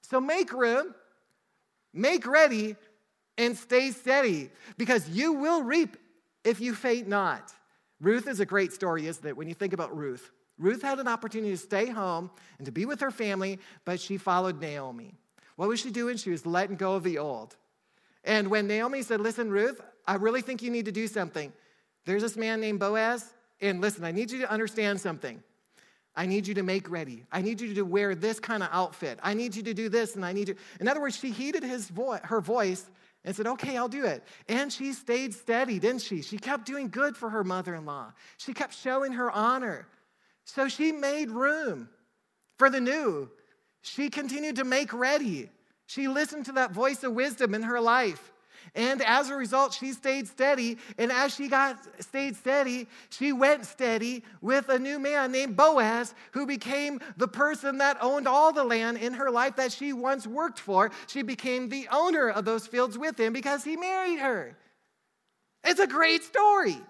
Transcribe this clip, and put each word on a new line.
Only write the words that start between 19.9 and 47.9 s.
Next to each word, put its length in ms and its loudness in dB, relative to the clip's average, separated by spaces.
I 120 0
really 260 2
think 200 -6
you 100 -4
need 140 -2
to 40 -4
do 160 -2
something. 460 -6
There's 160 0
this 140 -4
man 240 -2
named 200 -2
Boaz, 520 0
and 200 0
listen, 220 0
I 80 -4
need 220 -2
you 80 -6
to 100 -2
understand 500 0
something. 440 -8
I 100 -2
need 220 0
you 60 -4
to 100 0
make 260 -2
ready. 400 -8
I 100 -4
need 200 -2
you 140 -6
to 80 0
wear 340 0
this 240 -2
kind 240 -4
of 80 -4
outfit. 500 -4
I 120 -2
need 200 -4
you 80 -8
to 120 -4
do 140 -4
this, 280 0
and 80 -6
I 80 -4
need 160 -4
you." 80 -6
In 80 0
other 120 0
words, 160 -4
she 140 -8
heeded 320 -4
his 260 -6
vo-, 360 -4
her 160 0
voice 500 -2
and 120 -6
said, 100 -2
"Okay, 300 -4
I'll 100 0
do 180 -4
it." 200 -2
And 240 0
she 200 -6
stayed 420 -2
steady, 440 0
didn't 240 2
she? 180 -6
She 160 -10
kept 280 -4
doing 240 -6
good 280 0
for 140 -6
her 140 -2
mother-in-law. 680 -6
She 160 -10
kept 200 -6
showing 380 -2
her 180 -2
honor. 560 0
So 220 -2
she 240 0
made 400 -2
room 600 -2
for 100 8
the 120 4
new. 500 0
She 220 -4
continued 480 -4
to 80 0
make 300 0
ready. 560 0
She 240 -4
listened 380 -2
to 60 -12
that 180 2
voice 320 0
of 100 -2
wisdom 420 0
in 100 -4
her 180 0
life. 500 2